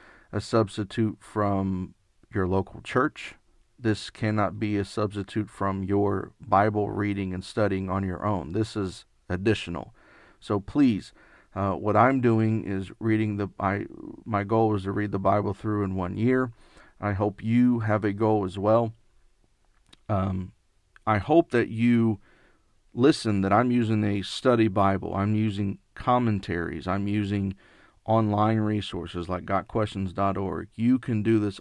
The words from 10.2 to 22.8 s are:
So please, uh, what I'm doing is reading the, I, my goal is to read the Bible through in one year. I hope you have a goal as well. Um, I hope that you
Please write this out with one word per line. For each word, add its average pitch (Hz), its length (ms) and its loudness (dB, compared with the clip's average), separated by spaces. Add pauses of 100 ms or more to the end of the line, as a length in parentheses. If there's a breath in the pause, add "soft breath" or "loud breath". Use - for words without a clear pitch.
So 104 180 -2
please, 120 540 2 (420 soft breath)
uh, 98 200 -2
what 101 220 0
I'm 127 240 6
doing 110 440 4
is 95 340 -6
reading 110 380 0
the, 101 120 -2 (120)
I, 98 260 -2 (380)
my 101 180 -2
goal 110 320 2
is 98 80 -2
to 95 100 -4
read 104 200 -2
the 98 80 -2
Bible 101 340 2
through 104 300 -2
in 95 100 -2
one 92 220 -4
year. 127 340 0 (500 soft breath)
I 101 120 -4
hope 101 320 -2
you 120 340 4
have 107 260 0
a 101 80 0
goal 107 320 2
as 90 140 -6
well. 110 340 2 (1160)
Um, 95 420 -2 (560)
I 107 120 2
hope 156 340 2
that 117 160 2
you 113 500 2 (760 soft breath)